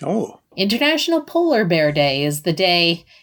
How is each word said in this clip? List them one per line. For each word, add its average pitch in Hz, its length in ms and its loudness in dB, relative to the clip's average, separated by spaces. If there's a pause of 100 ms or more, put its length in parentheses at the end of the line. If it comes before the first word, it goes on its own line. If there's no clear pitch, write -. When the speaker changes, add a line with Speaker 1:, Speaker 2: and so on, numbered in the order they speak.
Speaker 1:
Oh. 185 360 -4 (160)
Speaker 2:
International 294 680 0
Polar 311 440 0
Bear 160 260 2
Day 143 320 0
is 147 200 -4
the 170 100 0
day, 170 520 0 (180)